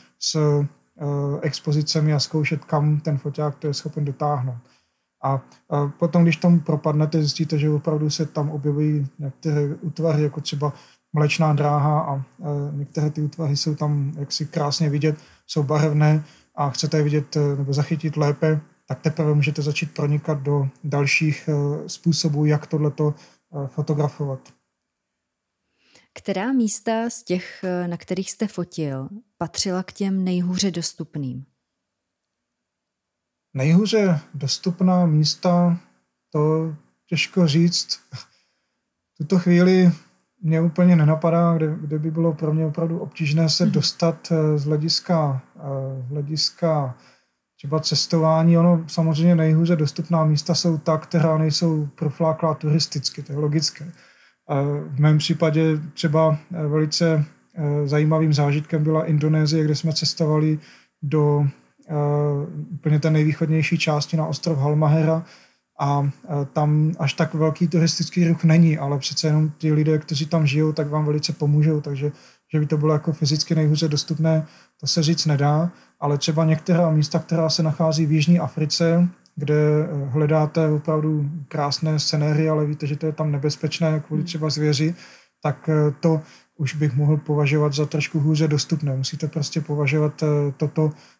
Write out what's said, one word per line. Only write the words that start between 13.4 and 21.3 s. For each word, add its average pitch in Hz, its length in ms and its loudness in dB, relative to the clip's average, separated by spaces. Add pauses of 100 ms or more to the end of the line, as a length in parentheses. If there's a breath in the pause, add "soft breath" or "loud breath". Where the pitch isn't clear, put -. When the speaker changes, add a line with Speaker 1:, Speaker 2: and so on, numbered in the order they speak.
Speaker 1:
jsou 151 180 -4
tam 147 420 -2
jaksi 143 280 -6
krásně 147 440 -2
vidět, 151 260 0 (320 loud breath)
jsou 151 160 -2
barevné 151 600 2 (320 loud breath)
a 147 140 -2
chcete 156 280 -2
je 151 60 4
vidět, 147 340 -2
eh, 143 200 2
nebo 139 160 -2
zachytit 147 440 -2
lépe, 151 420 0 (280)
tak - 120 -8
teprve 151 340 0
můžete 147 280 0
začít 147 320 -4
pronikat 147 480 -2
do 143 260 0 (160)
dalších, 147 640 -2